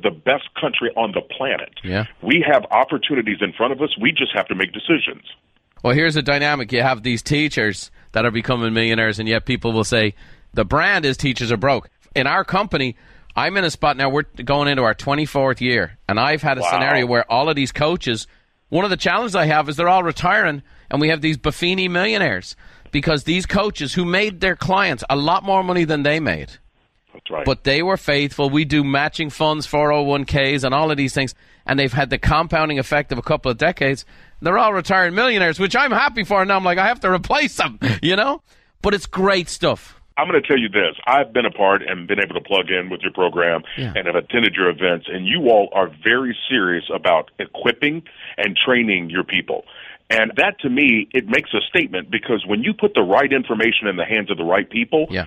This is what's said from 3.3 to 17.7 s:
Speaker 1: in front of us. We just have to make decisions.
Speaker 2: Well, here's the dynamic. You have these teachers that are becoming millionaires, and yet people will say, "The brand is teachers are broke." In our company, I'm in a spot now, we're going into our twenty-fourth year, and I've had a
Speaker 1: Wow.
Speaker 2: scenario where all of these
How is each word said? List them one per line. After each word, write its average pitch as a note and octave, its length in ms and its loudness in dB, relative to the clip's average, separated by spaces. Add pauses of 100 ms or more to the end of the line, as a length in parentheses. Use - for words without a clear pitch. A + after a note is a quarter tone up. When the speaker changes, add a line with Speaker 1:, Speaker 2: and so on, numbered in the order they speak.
Speaker 1:
in G2 100 -2
front B2 220 0
of C3 80 -6
us. D3 80 -2 (100)
We D3 140 2
just C#3 200 -2
have G2 140 0
to F#2+ 80 -4
make F#2 160 -2
decisions. - 520 -2 (600)
Speaker 2:
Well, A#2+ 100 2
here's D#3 200 2
the D3+ 80 0
dynamic. C#3+ 500 0
You A#2+ 120 2
have B2+ 200 0
these A#2+ 180 -2
teachers C#3 720 0 (220)
that A2 100 0
are A#2 80 2
becoming A#2 420 -2
millionaires, A2+ 460 2
and A2 80 -6
yet A2 180 0
people A#2 280 -2
will A2 100 2
say, A2 300 0 (400)
"The A2+ 100 2
brand D#3+ 420 0
is C3+ 120 0
teachers B2 340 -2
are A2+ 60 0
broke." C3 320 0 (260)
In C3+ 120 0
our F3+ 180 0
company, F3 500 -2 (400)
I'm E3+ 220 0
in F#3+ 60 0
a D#3+ 80 0
spot D3 260 0
now, C3+ 120 2
we're D3 160 0 (200)
going C#3+ 220 2
into C3+ 160 2
our A2 100 4
twenty-fourth C#3 640 -2
year, A#2+ 380 0 (100)
and G2+ 120 0
I've D3 240 0
had C3+ 160 0
a - 20 -4
Speaker 1:
Wow. F2 80 0
Speaker 2:
scenario B2 380 2
where A#2+ 240 2
all C#3 180 2
of D3+ 60 0
these C3+ 160 -2